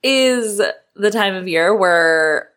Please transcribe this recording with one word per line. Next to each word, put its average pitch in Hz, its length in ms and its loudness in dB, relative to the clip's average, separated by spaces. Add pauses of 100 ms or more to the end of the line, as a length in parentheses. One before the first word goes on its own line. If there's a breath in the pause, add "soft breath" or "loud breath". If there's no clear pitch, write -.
is 247 580 0 (360)
the 202 160 0
time 202 240 -2
of 185 120 -10
year 170 280 0
where 165 800 2